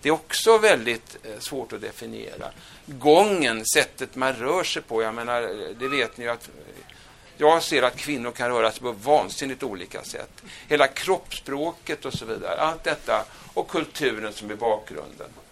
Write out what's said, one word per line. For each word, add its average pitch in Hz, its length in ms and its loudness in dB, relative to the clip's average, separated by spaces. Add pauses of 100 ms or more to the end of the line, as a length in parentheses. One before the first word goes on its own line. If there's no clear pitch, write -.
Det 143 80 0
är 156 40 6
också - 440 4
väldigt, 123 680 2
eh, 107 160 -14
svårt 117 340 -8
att 101 80 -8
definiera. 110 720 -12 (340)
Gången, 147 800 6
sättet - 500 0
man 131 180 0
rör 139 300 -2
sig - 180 -4
på, 113 220 -2
jag 110 100 -2
menar, 120 280 -4 (380)
det 127 80 -6
vet 131 300 -2
ni 120 60 -12
ju 117 80 -4
att 117 180 -8 (880)
jag 160 260 6
ser 135 200 4
att 123 140 2
kvinnor 123 340 -4
kan 120 180 -2
röra 113 220 4
sig 113 100 -10
på 123 100 -4
vansinnigt 127 720 0
olika 98 400 -8
sätt. - 400 -14 (240)
Hela 147 200 6
kroppsspråket 160 1160 -4
och 131 80 -8
så - 120 -6
vidare. 98 360 -4
Allt 160 220 -2
detta, 110 420 -2 (280)
och - 140 -4
kulturen 117 680 -4
som 107 180 -12
är 107 40 -8
bakgrunden. 104 760 -4 (220)